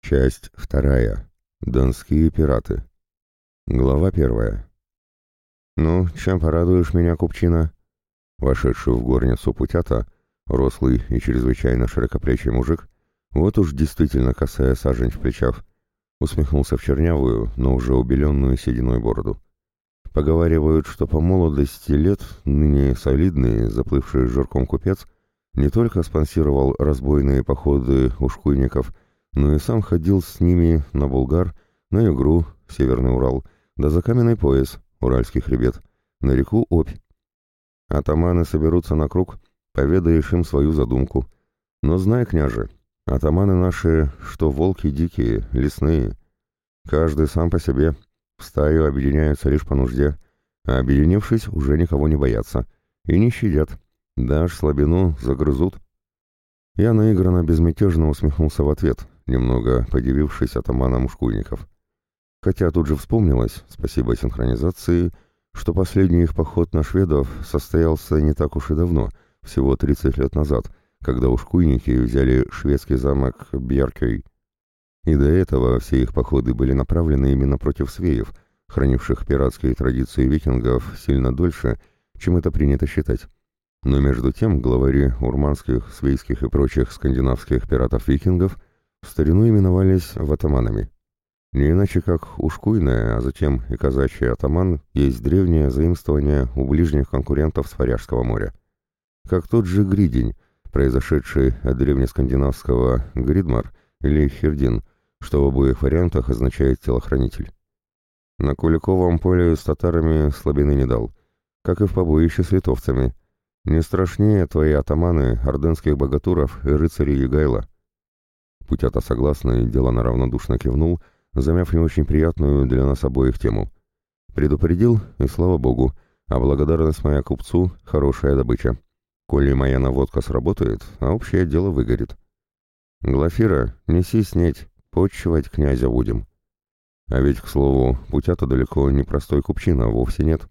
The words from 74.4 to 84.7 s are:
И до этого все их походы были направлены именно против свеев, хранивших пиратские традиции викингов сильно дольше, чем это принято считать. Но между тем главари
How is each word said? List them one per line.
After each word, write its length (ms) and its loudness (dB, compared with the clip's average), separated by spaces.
И 120 4
до 140 4
этого 500 2
все 220 0
их 100 -2
походы 400 0
были 220 0
направлены 580 2
именно 240 2
против 340 -4
свеев, 440 -4
хранивших 580 0
пиратские 480 -2
традиции 540 -2
викингов 640 -2
сильно 300 0
дольше, 460 -2
чем 180 0
это 140 0
принято 360 0
считать. 400 -4
Но 180 2
между 320 2
тем 280 0
главари 600 2